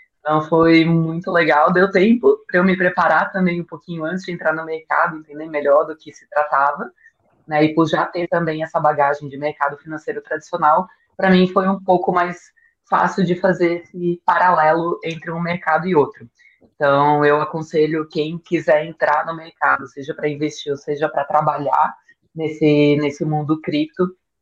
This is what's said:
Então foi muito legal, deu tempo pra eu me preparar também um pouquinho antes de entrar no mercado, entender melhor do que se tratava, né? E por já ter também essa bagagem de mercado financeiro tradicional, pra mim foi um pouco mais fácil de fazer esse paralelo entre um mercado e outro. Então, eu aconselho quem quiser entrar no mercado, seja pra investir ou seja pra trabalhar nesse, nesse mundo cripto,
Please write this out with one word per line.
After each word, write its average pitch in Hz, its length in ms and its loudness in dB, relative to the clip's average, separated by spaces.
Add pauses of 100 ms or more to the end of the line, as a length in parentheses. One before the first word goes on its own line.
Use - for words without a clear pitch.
(200)
Então 156 220 0
foi 165 420 4
muito 165 460 -2
legal, 160 420 2
deu 180 180 2
tempo 185 560 4
pra 180 120 0
eu 180 60 4
me 185 120 2
preparar 180 560 0
também 175 280 -2
um 165 40 -8
pouquinho 165 400 -12
antes 185 200 -6
de 180 80 -10
entrar 160 200 -2
no 160 120 -8
mercado, 160 540 -2
entender 151 280 -14
melhor 147 380 2
do 156 120 -12
que - 160 -20
se - 160 -20
tratava, 147 640 -2 (560)
né? 156 180 2
E 156 100 0
por 160 140 2
já 160 180 -2
ter 175 220 -6
também 160 340 -2
essa 160 160 -4
bagagem 147 500 0
de 135 80 -14
mercado 143 420 -4
financeiro 151 440 -10
tradicional, 160 640 -2 (300)
pra 190 140 2
mim 185 180 6
foi 190 200 0
um 196 140 -2
pouco 180 300 0
mais 180 400 -4 (360)
fácil 185 360 0
de 175 100 0
fazer 175 480 0
esse 175 420 -4
paralelo 170 800 2
entre 165 300 -8
um 165 80 -6
mercado 170 480 -2
e 175 80 2
outro. 131 320 0 (340)
Então, 147 600 2
eu 147 160 4
aconselho 156 680 -2
quem 160 300 -4
quiser 156 460 0
entrar 160 420 -2
no 165 80 -8
mercado, 139 540 -4
seja 143 260 -12
pra 151 140 -4
investir 147 420 -6
ou 139 80 -4
seja 151 300 -4
pra 143 160 -4
trabalhar 147 720 0 (360)
nesse, 147 680 2
nesse 147 240 -4
mundo 151 360 -2
cripto, 165 540 -4 (280)